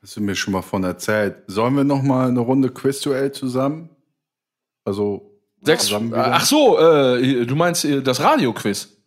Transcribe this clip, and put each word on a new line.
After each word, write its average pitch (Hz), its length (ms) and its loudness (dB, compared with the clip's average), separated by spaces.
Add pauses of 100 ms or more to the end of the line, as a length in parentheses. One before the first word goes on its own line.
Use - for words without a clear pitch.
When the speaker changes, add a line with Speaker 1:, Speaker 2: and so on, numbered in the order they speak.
Speaker 1:
Hast - 140 -18
du 107 40 -10
mir 98 160 -4
schon - 160 -4
mal 92 100 -4
von 95 220 -4
erzählt. 101 520 -2 (120)
Sollen 113 280 -2
wir 139 80 2
noch 139 180 0
mal 131 260 2
eine 123 120 0
Runde 131 300 2
Quizduell 139 640 -2
zusammen? 139 580 -4 (920)
Also, 101 540 -6 (240)
Speaker 2:
Sechs, - 240 2
Speaker 1:
zusammen 214 260 -4
wieder? 123 200 0
Speaker 2:
ach 131 120 2
so, 277 340 4
äh, 131 680 4
du 123 120 -4
meinst, 170 280 0
äh, 143 180 0
das 127 180 -2
Radio-Quiz? 143 760 0 (100)